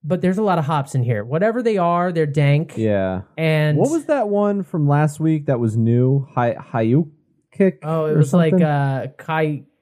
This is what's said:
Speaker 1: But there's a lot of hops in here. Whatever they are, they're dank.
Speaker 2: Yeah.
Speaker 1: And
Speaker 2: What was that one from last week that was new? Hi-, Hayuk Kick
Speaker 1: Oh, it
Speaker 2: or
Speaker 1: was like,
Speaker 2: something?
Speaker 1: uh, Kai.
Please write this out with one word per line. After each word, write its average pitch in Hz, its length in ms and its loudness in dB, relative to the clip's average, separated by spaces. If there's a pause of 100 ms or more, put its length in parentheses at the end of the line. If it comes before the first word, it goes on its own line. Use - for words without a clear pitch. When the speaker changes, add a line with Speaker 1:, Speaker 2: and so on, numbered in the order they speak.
Speaker 1:
But 165 140 -2
there's 185 160 0
a 220 60 -2
lot 185 160 0
of 143 80 -2
hops 147 280 -2
in 127 80 2
here. 110 220 -2
Whatever 208 380 -2
they 220 160 0
are, 175 340 0
they're 160 140 0
dank. 143 500 0
Speaker 2:
Yeah. 95 460 0 (160)
Speaker 1:
And 151 400 0
Speaker 2:
What 240 120 2
was 320 140 -2
that 262 240 -2
one 202 340 0
from 156 240 -2
last 147 320 0
week 156 280 -2
that 131 120 0
was 113 200 0
new? 127 560 2
Hi-, 120 220 0
Hayuk 123 520 0 (420)
Kick 190 320 0
Speaker 1:
Oh, 156 220 -2
it 156 80 0
Speaker 2:
or 151 60 2
Speaker 1:
was 139 160 2
like, 165 160 4
Speaker 2:
something? 180 160 4
Speaker 1:
uh, 139 400 -2 (100)
Kai. 160 460 -4 (200)